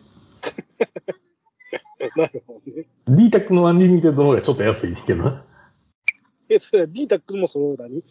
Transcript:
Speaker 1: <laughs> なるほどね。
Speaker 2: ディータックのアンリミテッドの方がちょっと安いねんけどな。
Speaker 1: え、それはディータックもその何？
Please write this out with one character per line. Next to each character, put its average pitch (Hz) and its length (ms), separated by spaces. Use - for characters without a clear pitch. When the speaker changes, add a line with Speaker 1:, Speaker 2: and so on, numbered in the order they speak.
Speaker 1:
<laughs> - 1700
な 160 120
る - 180
ほ 113 200
ど 135 60
ね。 147 160
Speaker 2:
デ 127 80
ィ 220 140
ー - 40
タ 208 80
ッ 196 80
ク 185 60
の 175 140
ア 170 60
ン 175 60
リ 185 100
ミ 180 120
テ 165 80
ッ - 40
ド 143 100
の 143 60
方 131 60
が 101 60
ち - 80
ょ 139 40
っ - 40
と 101 60
安 104 240
い 87 40
ね 87 100
ん - 20
け 101 100
ど 82 100
な。 - 220
Speaker 1:
え、 427 100
そ - 140
れ 190 80
は 160 60
デ 160 60
ィ 254 120
ー - 20
タ 196 100
ッ - 20
ク - 180
も 180 100
そ 143 120
の 143 180
何？ 127 340